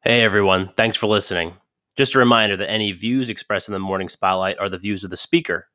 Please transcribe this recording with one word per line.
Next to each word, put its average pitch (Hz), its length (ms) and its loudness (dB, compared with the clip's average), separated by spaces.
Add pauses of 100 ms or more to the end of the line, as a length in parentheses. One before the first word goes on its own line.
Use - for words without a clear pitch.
Hey 117 180 4
everyone, 95 560 2
thanks 110 200 0
for 110 120 -2
listening. 90 460 0 (420)
Just 135 180 0
a 135 60 6
reminder 110 360 4
that 95 140 -6
any 107 220 -2
views 117 380 -4
expressed - 380 -6
in 104 40 -6
the 95 80 -4
Morning 95 280 -4
Spotlight 95 520 -2
are 98 80 -4
the 92 100 -8
views 98 240 -4
of 95 80 -10
the 90 60 -8
speaker 120 580 -2